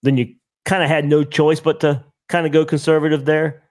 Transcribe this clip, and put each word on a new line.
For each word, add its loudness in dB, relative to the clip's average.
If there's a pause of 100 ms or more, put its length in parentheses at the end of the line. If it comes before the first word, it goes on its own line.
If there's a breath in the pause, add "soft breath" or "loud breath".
Then 0
you -4 (280)
kinda -2
had 0
no 2
choice 0
but -2
to 0 (280)
kinda -2
go 2
conservative 0
there. -2